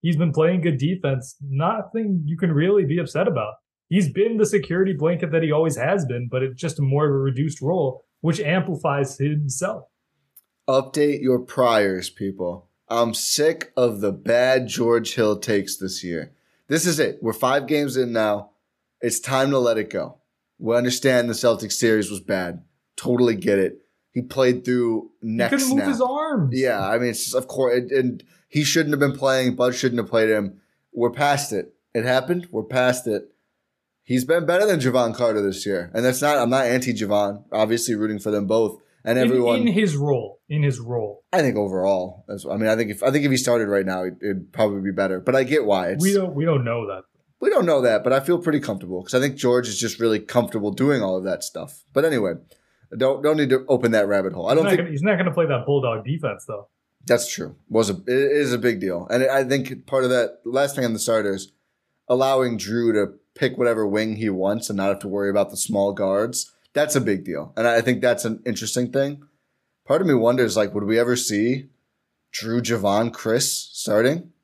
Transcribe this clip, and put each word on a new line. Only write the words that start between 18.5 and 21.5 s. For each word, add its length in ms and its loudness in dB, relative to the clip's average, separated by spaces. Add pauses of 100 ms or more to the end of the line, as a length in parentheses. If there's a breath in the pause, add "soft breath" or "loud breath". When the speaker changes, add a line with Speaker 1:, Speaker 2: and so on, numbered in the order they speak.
Speaker 2:
It's 180 -2
time 320 0
to 80 2
let 180 2
it 120 -4
go. 280 -6 (420)
We 160 0
understand 540 2
the 40 -2
Celtics 400 0